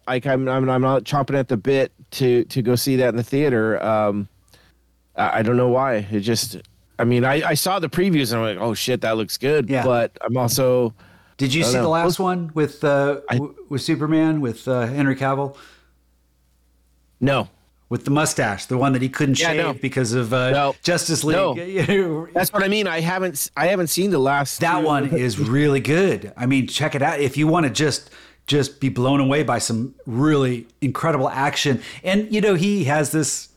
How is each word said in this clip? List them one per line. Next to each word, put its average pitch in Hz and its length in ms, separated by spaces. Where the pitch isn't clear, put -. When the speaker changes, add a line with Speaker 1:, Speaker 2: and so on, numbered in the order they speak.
Speaker 1:
Like, 127 200
I'm, 131 220
I'm, 131 220
I'm 127 120
not 131 220
chomping 139 340
at 127 100
the 123 80
bit 135 360
to, 123 320
to - 180
go 120 140
see 131 200
that 127 140
in 110 60
the 117 80
theater. 120 600
Um, 104 440
I, 107 240
I - 20
don't 120 140
know 123 120
why. 123 420
It 107 100
just, 110 360
I 117 60
mean, 123 200
I, 147 260
I 156 40
saw 190 240
the 156 120
previews 160 420
and 117 80
I'm 107 160
like, 98 80
"Oh 113 100
shit, 123 280
that 113 140
looks 107 200
good." 135 320
Speaker 2:
Yeah. 127 160
Speaker 1:
But 120 360
I'm 113 160
also 127 580
Speaker 2:
Did 135 160
you 160 80
Speaker 1:
I - 20
don't 123 80
Speaker 2:
see 127 60
Speaker 1:
know. - 60
Speaker 2:
the 165 40
last 170 320
one 180 340
with, 151 300
uh, 139 440
Speaker 1:
I 120 100
Speaker 2:
w-, 139 180
with - 140
Superman 156 580
with, 120 280
uh, 123 180
Henry 139 300
Cavill? 139 400
Speaker 1:
No. 127 280
Speaker 2:
With 123 180
the 135 40
mustache, 139 560
the 127 120
one 135 160
that 123 80
he 131 80
couldn't 135 280
Speaker 1:
Yeah, 170 100
Speaker 2:
shave 127 100
Speaker 1:
no. 160 160
Speaker 2:
because 120 400
of, 120 180
uh, 127 180
Speaker 1:
No. 139 320
Speaker 2:
Justice 165 420
League. 156 120
Speaker 1:
No. 175 960
Speaker 2:
<laughs> - 40
Speaker 1:
That's 185 160
what 202 120
I 190 60
mean. 208 180
I 165 140
haven't 180 320
s-, - 220
I 151 120
haven't 180 220
seen 190 220
the 160 80
last 139 420
Speaker 2:
That 170 200
Speaker 1:
two. 156 60
Speaker 2:
one 143 280
is 123 240
really 139 420
good. 139 540
I 123 120
mean, 131 220
check 151 260
it 139 80
out. 147 180
If 135 160
you 151 100
wanna 160 220
just, 135 400
just 139 340
be 135 80
blown 131 320
away 139 220
by 120 160
some 113 360
really 127 600
incredible 143 480
action. 139 540
And, 208 300
you 214 80
know, 202 140
he 190 300
has 147 280
this - 440